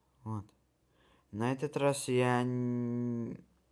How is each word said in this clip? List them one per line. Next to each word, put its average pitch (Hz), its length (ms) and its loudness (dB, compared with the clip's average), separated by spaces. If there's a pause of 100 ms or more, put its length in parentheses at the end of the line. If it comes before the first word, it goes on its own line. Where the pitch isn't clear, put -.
(240)
Вот. 110 220 -8 (880)
На 113 200 0
этот 139 260 -4
раз 139 300 2
я 123 340 4
н-, 120 960 -2 (340)